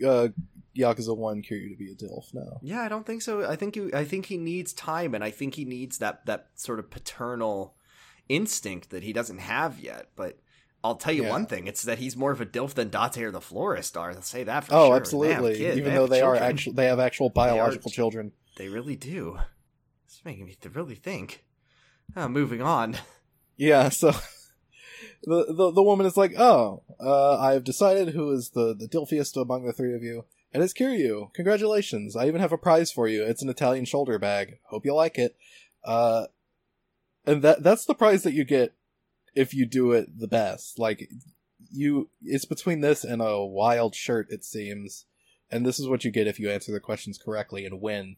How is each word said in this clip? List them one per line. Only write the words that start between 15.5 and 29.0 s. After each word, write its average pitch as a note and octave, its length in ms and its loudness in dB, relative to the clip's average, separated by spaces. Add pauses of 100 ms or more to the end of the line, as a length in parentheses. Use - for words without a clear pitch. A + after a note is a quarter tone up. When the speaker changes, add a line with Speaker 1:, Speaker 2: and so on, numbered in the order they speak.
Speaker 2:
kids. E3 200 0
Speaker 1:
Even C#3+ 120 -2
Speaker 2:
They - 60 0
Speaker 1:
though C3+ 60 4
Speaker 2:
have B2+ 80 4
Speaker 1:
they C3 120 6
are C3 120 6
Speaker 2:
children. A#2+ 220 2
Speaker 1:
actu-, C3+ 160 -6
they B2+ 140 2
have B2+ 120 4
actual B2+ 300 0
Speaker 2:
They A#2 140 2
are B2 60 6
Speaker 1:
biological A2+ 420 0
Speaker 2:
ch- - 40 -12
Speaker 1:
children. A2 380 -2 (240)
Speaker 2:
They F#2+ 120 -12
really B2+ 280 -8
do. C3 420 -10 (680)
It's - 180 -20
making G2 220 -14
me F2+ 140 -20
th-, G#2 140 -18
really C#3 220 -10
think. - 480 -12 (720)
Uh, D#3 120 -6
moving B2 340 -2
on. B2 400 0
<laughs> - 40 -20 (520)
Speaker 1:
Yeah, C#3+ 320 6
so D3+ 200 4
<laughs> - 1120 -12
the, D#3+ 300 2
the, F3+ 180 4
the F#3+ 100 6
woman G3 240 6
is F3+ 100 0
like, G3 200 4
"Oh, C#3 460 6 (160)
uh, C#3 400 4
I C3+ 140 4
have C3 120 2
decided F#3+ 440 2
who D3 240 -2
is B2+ 180 -2
the, A2+ 240 0
the A2 140 -12
dilfiest D3 520 -2